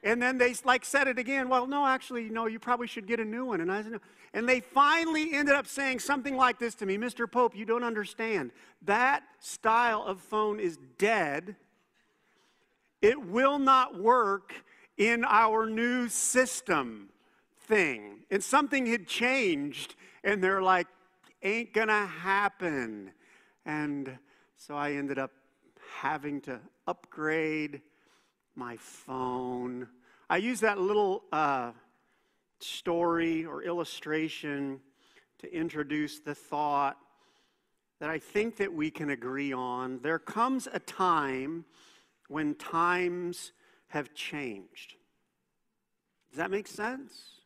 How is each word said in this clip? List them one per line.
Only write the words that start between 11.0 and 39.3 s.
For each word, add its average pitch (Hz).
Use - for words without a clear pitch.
It 247
will 254
not 262
work 208
in 233
our 220
new 240
system 139
thing." 123
And 190
something 277
had 226
changed, 208
and 202
they're 190
like, 185
"Ain't 220
gonna 214
happen." 160
And 143
so -
I 147
ended 139
up 135
having 143
to 127
upgrade 156
my 120
phone. 127
I 165
use 220
that 208
little, 202
uh, 139
story 165
or 147
illustration 156
to -
introduce 151
the 147
thought 143
that 151
I 160
think 214
that 196
we 156
can 151
agree 135